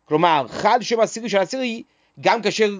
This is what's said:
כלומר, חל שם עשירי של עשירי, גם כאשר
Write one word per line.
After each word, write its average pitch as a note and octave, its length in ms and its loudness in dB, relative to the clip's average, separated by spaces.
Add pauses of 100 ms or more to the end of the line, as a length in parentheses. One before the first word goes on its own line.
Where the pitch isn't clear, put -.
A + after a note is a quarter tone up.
כלומר, D#3 440 2
חל G#3+ 340 0
שם A3+ 180 -2
עשירי A3 280 -2
של G3 100 0
עשירי, A#3 440 -4 (380)
גם G3 220 2
כאשר G#3 380 0